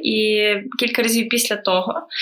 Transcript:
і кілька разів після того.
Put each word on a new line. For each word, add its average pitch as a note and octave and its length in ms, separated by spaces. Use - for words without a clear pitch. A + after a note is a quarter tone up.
і G#3+ 420
кілька A#3+ 220
разів A3+ 280
після A#3 260
того. F#3 520